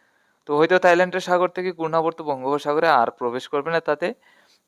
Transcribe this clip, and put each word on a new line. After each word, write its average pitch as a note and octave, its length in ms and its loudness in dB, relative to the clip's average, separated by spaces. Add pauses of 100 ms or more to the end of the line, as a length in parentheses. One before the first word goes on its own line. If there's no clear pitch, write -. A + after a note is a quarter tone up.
(500)
তো - 60 -2
হয়তো E3 240 4
থাইল্যান্ডের F3+ 480 2
সাগর F3+ 220 2
থেকে F#3 220 -6
ঘূর্ণাবর্ত D#3+ 500 -2
বঙ্গোপসাগরে D3 680 -2 (140)
আর A#2 100 2
প্রবেশ B2 360 -6
করবে C#3+ 240 -4
না, E3 80 0
তাতে D#3+ 280 -4 (600)